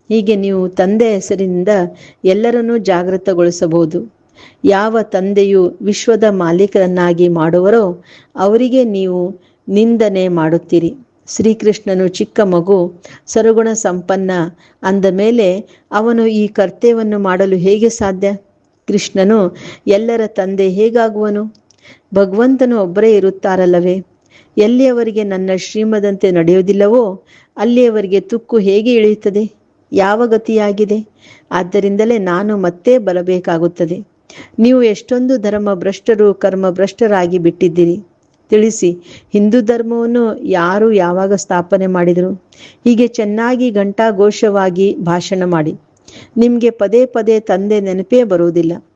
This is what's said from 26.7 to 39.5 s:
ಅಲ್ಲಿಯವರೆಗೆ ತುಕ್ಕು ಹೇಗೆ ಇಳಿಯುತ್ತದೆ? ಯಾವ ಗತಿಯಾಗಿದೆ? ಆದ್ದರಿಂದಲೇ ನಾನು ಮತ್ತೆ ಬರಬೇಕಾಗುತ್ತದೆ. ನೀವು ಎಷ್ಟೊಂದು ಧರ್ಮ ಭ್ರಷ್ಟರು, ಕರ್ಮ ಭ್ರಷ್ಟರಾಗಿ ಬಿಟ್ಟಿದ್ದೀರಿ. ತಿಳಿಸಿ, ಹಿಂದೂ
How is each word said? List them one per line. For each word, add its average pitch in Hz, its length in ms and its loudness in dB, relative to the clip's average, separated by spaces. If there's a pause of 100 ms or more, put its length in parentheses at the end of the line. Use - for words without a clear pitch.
ಅಲ್ಲಿಯವರೆಗೆ 220 600 2
ತುಕ್ಕು 226 380 -4
ಹೇಗೆ 214 360 2
ಇಳಿಯುತ್ತದೆ? 214 580 0 (400)
ಯಾವ 208 360 0
ಗತಿಯಾಗಿದೆ? 214 800 -2 (440)
ಆದ್ದರಿಂದಲೇ 202 680 0
ನಾನು 196 400 -2
ಮತ್ತೆ 185 400 0
ಬರಬೇಕಾಗುತ್ತದೆ. 180 1080 -4 (520)
ನೀವು 247 240 4
ಎಷ್ಟೊಂದು 247 540 -2
ಧರ್ಮ 208 360 -2
ಭ್ರಷ್ಟರು, 196 600 0
ಕರ್ಮ 190 360 -2
ಭ್ರಷ್ಟರಾಗಿ 185 720 0
ಬಿಟ್ಟಿದ್ದೀರಿ. 170 640 0 (460)
ತಿಳಿಸಿ, 214 480 0 (360)
ಹಿಂದೂ 208 280 2